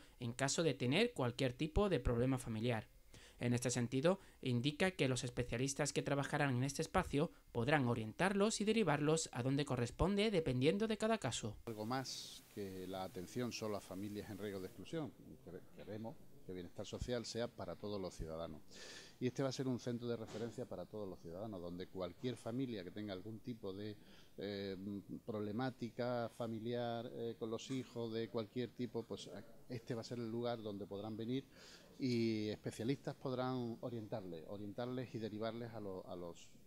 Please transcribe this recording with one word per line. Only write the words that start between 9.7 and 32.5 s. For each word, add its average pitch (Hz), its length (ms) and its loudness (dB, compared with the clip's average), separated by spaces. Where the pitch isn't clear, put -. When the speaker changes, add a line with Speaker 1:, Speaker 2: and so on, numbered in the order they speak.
Speaker 1:
dependiendo 165 560 6
de 214 100 2
cada 220 220 4
caso. 117 380 -2
Speaker 2:
Algo 107 180 -4
más - 600 -4
que 92 320 -6
la 92 160 -2
atención 95 480 -2
solo 107 260 -2
a 95 40 -4
familias 101 500 -6
en 95 80 -6
riesgo 98 220 -4
de 90 80 -6
exclusión. 123 440 -6
Quere-, 90 180 -12
queremos 107 400 -8
que 95 60 -8
Bienestar 90 340 -8
Social 120 400 -2
sea 120 220 -2
para 87 260 -6
todos 104 260 -4
los 87 140 -4
ciudadanos. 80 480 -4
Y 127 80 0
este 131 160 0
va 135 60 2
a 127 40 0
ser 131 140 -2
un 123 140 2
centro 120 260 -2
de 117 100 0
referencia 110 500 -6
para 90 200 -6
todos 104 220 -6
los 87 100 -8
ciudadanos, 92 420 -8
donde 87 280 -6
cualquier 95 480 -4
familia 117 480 -2
que 87 80 -8
tenga 104 200 -4
algún 101 280 -8
tipo 110 320 -6
de, 104 240 -6
eh, 98 380 -2
problemática 117 1120 -2
familiar, 117 760 -2
eh, 117 240 -4
con 113 140 -4
los 113 220 -4
hijos, 117 400 -2
de 113 160 0
cualquier 113 420 -2
tipo, 117 320 -2
pues, - 240 -8
a-, - 180 -12
este 127 260 -4
va 113 80 -2
a - 20 -8
ser 120 140 -4
el 117 120 -2
lugar 117 320 0
donde 101 240 -4
podrán 104 300 -4
venir 120 280 -2
y 113 520 4
especialistas 120 680 -2